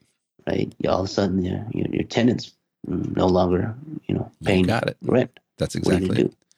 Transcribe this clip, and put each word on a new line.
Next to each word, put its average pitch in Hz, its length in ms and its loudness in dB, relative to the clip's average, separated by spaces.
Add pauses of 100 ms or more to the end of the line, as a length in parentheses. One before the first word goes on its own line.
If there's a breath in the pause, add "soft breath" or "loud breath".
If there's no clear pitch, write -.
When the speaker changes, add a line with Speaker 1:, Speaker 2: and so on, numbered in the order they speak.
(480)
Speaker 1:
Right. - 320 -2
You, - 100 0
all 90 120 2
of 92 40 -2
a 98 40 -6
sudden, 95 340 0
your, 95 300 -4
your, - 160 -2
your - 140 -2
tenants, 117 500 0 (360)
mm, 87 280 -4
no 92 100 4
longer, 90 480 2 (320)
you - 80 -2
know, - 240 -4
Speaker 2:
You - 80 -10
Speaker 1:
paying 92 180 4
Speaker 2:
got 104 220 0
it. - 160 -6
Speaker 1:
rent. - 340 2 (200)
Speaker 2:
That's - 180 -4
Speaker 1:
What - 120 -2
are - 80 2
you 90 40 2
gonna 95 60 0
Speaker 2:
exactly - 200 2
it. - 60 2
Speaker 1:
do? - 40 -20 (220)